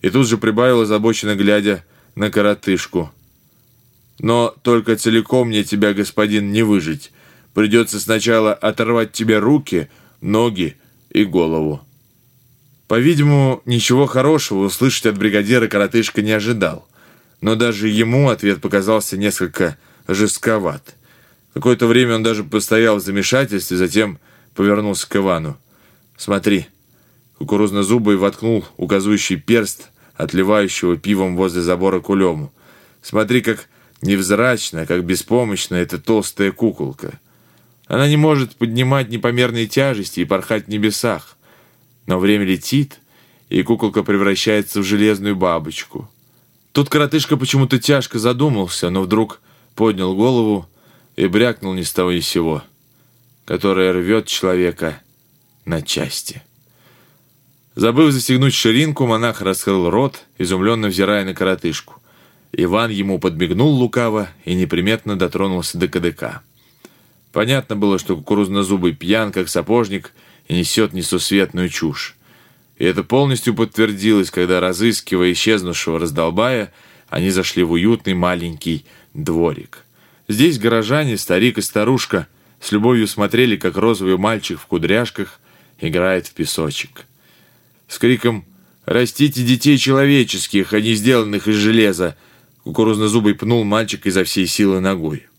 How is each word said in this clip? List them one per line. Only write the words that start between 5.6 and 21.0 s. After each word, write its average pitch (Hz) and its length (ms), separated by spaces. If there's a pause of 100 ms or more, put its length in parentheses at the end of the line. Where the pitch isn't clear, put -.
тебя, 104 300
господин, 104 580
не 110 120
выжить. 82 480 (420)
Придется 107 460
сначала 110 540
оторвать 113 580
тебе 110 280
руки, 104 500 (320)
ноги 98 560 (320)
и - 160
голову". 80 560 (1040)
По-видимому, 139 800
ничего 123 400
хорошего 131 600
услышать 131 420
от 104 100
бригадира 104 500
коротышка 104 540
не 107 100
ожидал. 104 560 (540)
Но 110 140
даже 110 320
ему 113 420
ответ 101 320
показался 101 560
несколько 92 600 (300)
жестковат. 101 880 (580)